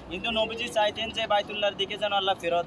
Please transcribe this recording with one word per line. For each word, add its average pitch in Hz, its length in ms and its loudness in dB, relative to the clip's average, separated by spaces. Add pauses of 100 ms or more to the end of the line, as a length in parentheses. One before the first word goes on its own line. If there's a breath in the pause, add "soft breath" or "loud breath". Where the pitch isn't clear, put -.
কিন্তু 190 220 -4
নবীজি 226 360 0
চাইতেন 220 440 0
যে 220 160 -2
বাইতুল্লাহর 208 460 2
দিকে 196 240 -2
যেন 202 160 0
আল্লাহ 196 220 2
ফেরত 170 320 0